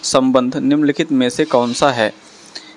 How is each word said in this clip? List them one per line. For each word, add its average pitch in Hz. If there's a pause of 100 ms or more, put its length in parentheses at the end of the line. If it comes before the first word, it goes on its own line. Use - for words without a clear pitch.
संबंध 131
निम्नलिखित 147
में 127
से 117
कौन 120
सा 143
है? 117 (680)